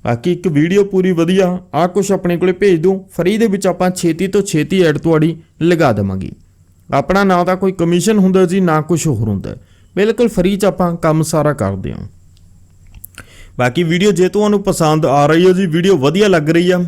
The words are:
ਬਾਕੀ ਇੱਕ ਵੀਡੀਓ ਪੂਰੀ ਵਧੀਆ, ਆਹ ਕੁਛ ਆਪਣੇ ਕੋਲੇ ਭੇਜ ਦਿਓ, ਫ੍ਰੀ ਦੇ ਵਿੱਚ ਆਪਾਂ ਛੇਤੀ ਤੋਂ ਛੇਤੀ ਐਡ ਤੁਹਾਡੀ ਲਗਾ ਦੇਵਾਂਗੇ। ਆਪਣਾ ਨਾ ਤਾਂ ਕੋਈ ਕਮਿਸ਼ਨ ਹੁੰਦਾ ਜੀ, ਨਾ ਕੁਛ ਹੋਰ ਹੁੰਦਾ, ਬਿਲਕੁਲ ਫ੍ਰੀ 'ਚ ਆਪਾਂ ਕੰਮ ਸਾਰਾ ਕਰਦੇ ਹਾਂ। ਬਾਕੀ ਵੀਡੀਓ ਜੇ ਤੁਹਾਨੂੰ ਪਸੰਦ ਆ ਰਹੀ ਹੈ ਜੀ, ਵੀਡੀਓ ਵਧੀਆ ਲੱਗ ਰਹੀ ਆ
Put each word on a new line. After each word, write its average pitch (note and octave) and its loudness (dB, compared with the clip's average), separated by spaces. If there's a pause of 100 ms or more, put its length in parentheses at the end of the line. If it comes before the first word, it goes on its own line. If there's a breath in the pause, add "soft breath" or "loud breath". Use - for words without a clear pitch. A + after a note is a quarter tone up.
ਬਾਕੀ A#2+ -2
ਇੱਕ F3 -4
ਵੀਡੀਓ E3+ 2
ਪੂਰੀ F#3+ -2
ਵਧੀਆ, F3+ 0 (280)
ਆਹ E3 0
ਕੁਛ F#3+ -2
ਆਪਣੇ F3+ -2
ਕੋਲੇ F3+ 0
ਭੇਜ F3+ 2
ਦਿਓ, F#3+ 0 (140)
ਫ੍ਰੀ F#3 -2
ਦੇ A3+ 2
ਵਿੱਚ G3 -2
ਆਪਾਂ F3+ 0
ਛੇਤੀ F3 -2
ਤੋਂ G3 0
ਛੇਤੀ E3+ -2
ਐਡ D3+ 2
ਤੁਹਾਡੀ D#3+ 0 (260 loud breath)
ਲਗਾ F3 2
ਦੇਵਾਂਗੇ। G2 -4 (600)
ਆਪਣਾ F#3 0
ਨਾ F3+ 2
ਤਾਂ F#3 0
ਕੋਈ F#3+ -2
ਕਮਿਸ਼ਨ F3 0
ਹੁੰਦਾ F#3+ 4
ਜੀ, F#3 -2
ਨਾ D#3+ 2
ਕੁਛ D#3+ -2
ਹੋਰ A2+ -2
ਹੁੰਦਾ, F#2+ -6 (400 soft breath)
ਬਿਲਕੁਲ A3+ 0
ਫ੍ਰੀ G3 0
'ਚ G3 -2
ਆਪਾਂ F3 0
ਕੰਮ D#3 0
ਸਾਰਾ D3 -2
ਕਰਦੇ G2 -6
ਹਾਂ। G1+ -14 (1500 loud breath)
ਬਾਕੀ B2 0
ਵੀਡੀਓ F3+ 2
ਜੇ F3+ 2
ਤੁਹਾਨੂੰ G#3 0
ਪਸੰਦ D#3+ 0
ਆ C#3+ 2
ਰਹੀ E3 4
ਹੈ F#3 6
ਜੀ, F#3+ 0
ਵੀਡੀਓ E3+ 2
ਵਧੀਆ F#3 2
ਲੱਗ D#3+ 2
ਰਹੀ F3 2
ਆ F3+ 0